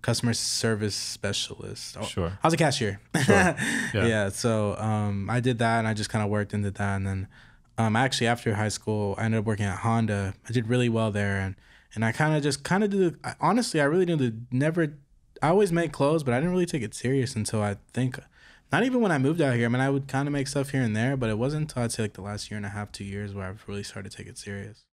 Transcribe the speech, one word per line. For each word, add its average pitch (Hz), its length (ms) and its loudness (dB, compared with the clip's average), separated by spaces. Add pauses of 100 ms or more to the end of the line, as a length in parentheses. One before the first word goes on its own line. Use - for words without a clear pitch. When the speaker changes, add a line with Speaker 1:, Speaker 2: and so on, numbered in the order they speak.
Speaker 1:
customer 120 320 0
service 107 600 -2
specialist. - 1040 -8
Oh, 104 60 -6
Speaker 2:
Sure. 92 380 -4
Speaker 1:
I - 40 2
was 165 80 6
a - 20 0
cashier. 135 440 2 (240)
Speaker 2:
Sure. 202 100 8
Speaker 1:
<laughs> 185 220 6 (360)
Speaker 2:
Yeah. 113 140 4
Speaker 1:
Yeah, 107 220 2
so, 107 500 0
um, 104 500 -2
I 120 120 0
did 120 180 0
that, 113 220 4
and 110 80 0
I 110 60 0
just 107 160 -4
kinda 107 180 0
worked 104 260 -2
and 104 80 0
did 101 140 -4
that, 101 200 -2
and 98 100 -2
then, 95 220 -4 (480)
um, 110 200 2
actually, 127 320 2
after 117 260 0
high 107 140 0
school, 104 500 -2
I 110 60 -2
ended 113 160 2
up 104 60 -4
working 104 200 0
at 90 120 -2
Honda. 107 560 0 (140)
I 113 40 -8
did 113 160 0
really 123 200 2
well 113 220 2
there, 101 300 0
and, 95 160 -4 (400)
and 110 80 0
I 113 80 2
kinda 156 280 2
just, 139 220 -2
kinda 202 240 2
did, 190 380 2
I, - 160 -8
honestly, 190 400 2
I 143 40 4
really 170 220 2
didn't, 123 460 0
never, 151 420 2 (480)
I 143 60 4
always 190 240 6
made 165 180 2
clothes, 151 320 2
but 123 120 2
I 123 40 2
didn't 170 140 0
really 180 140 2
take 151 160 -2
it 101 120 -6
serious 127 400 0
until 107 280 -2
I 101 160 0 (140)
think, 127 240 -2 (560)
not 175 120 4
even 254 160 2
when 208 100 4
I 151 80 2
moved 151 220 2
out 135 160 4
here. 117 80 2
I 117 40 2
mean, 123 120 2
I 135 100 2
would 139 160 0
kinda 143 240 -2
make 143 160 -2
stuff 139 240 -2
here 135 120 0
and 110 120 0
there, 127 220 0
but 120 120 -2
it 107 100 0
wasn't 147 240 -2
until 139 200 -4
I'd 113 80 0
say, 110 140 -4
like, 101 80 -6
the 95 100 -14
last 104 300 -10
year 107 40 -8
and 104 80 -8
a 101 40 -6
half, 104 240 -8
two - 120 -12
years, 98 300 -8
where 95 140 -6
I've 95 180 -12
really 101 160 -8
started 98 300 -12
to - 40 -18
take - 120 -14
it - 100 -16
serious. 101 460 -12 (140)